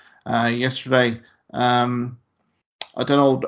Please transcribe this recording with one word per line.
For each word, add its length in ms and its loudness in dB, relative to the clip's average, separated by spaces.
uh, 220 0
yesterday. 720 0
Um, 640 -2
I 80 -4
don't 140 2
know, 300 2